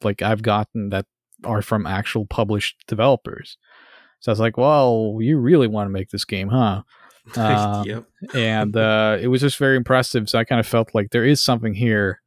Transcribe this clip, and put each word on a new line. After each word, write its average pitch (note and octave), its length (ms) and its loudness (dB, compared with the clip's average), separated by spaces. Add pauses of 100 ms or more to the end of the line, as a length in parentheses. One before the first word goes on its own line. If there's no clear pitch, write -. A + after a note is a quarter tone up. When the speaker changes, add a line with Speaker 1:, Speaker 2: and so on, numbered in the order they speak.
Speaker 1:
like, G2+ 200 -2
I've G#2+ 200 -2
gotten G#2 480 -2
that G2 160 -4 (380)
are G#2 180 -2
from G#2+ 240 -2
actual G2+ 400 -4
published - 640 -4
developers. - 720 -2 (640)
So A#2 100 -4
I G#2+ 40 2
was G#2 60 -2
like, A2+ 180 0
"Well, A#2+ 640 2
you C#3+ 180 2
really C3 300 4
wanna G#2 220 -4
make F#2+ 200 -6
this G2+ 160 -6
game, G2 220 -4
huh?" A2 340 0 (440)
Speaker 2:
<laughs> - 100 -20
Speaker 1:
Um, G#2 480 0
Speaker 2:
Yep. G#2+ 240 -10 (260)
Speaker 1:
and, A2 420 0
uh, G#2+ 440 2
it B2 80 -2
was B2+ 140 2
just C#3 160 0
very C3+ 180 2
impressive. B2 540 0
So A#2 80 2
I A2+ 60 2
kinda A#2+ 200 0
felt A2+ 300 -2
like G#2 160 0
there A#2+ 140 0
is C#3+ 180 4
something A#2 320 0
here. G#2 520 0